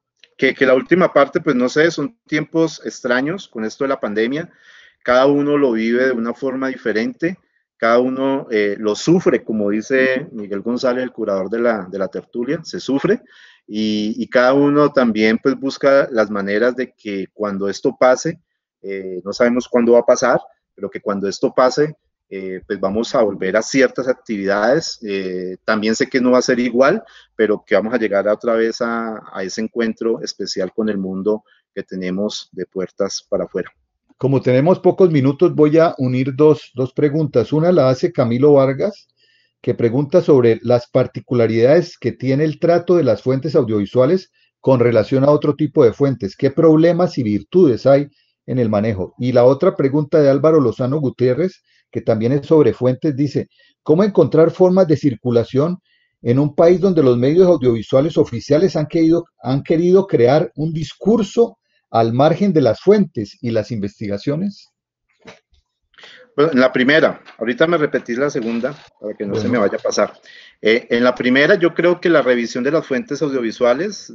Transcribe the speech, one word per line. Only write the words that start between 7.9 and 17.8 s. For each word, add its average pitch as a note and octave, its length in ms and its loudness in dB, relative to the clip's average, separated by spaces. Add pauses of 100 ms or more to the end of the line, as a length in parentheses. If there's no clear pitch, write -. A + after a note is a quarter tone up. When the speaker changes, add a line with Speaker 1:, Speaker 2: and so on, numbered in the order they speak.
Speaker 1:
uno, C3+ 540 -2
eh, G#2 260 0
lo G#2+ 160 -2
sufre, E3 480 0
como G#2+ 280 -4
dice C3 600 -2
Miguel G2+ 300 -10
González, B2 420 -4
el A#2+ 80 -8
curador G2 400 -4
de A2+ 80 -4
la, A2 320 -2
de F#2+ 80 -10
la F#2+ 80 -4
tertulia, A#2+ 560 -8
se - 160 -14
sufre, C#3 420 -2 (460)
y, G#2+ 500 -4
y A2+ 120 -8
cada B2 260 2
uno C#3+ 380 2
también, A2 500 2
pues, C3 160 0
busca C#3 520 0
las A2 200 0
maneras G#2+ 460 -2
de B2+ 160 -8
que G2 400 -10
cuando G#2 360 -6
esto A#2+ 300 -6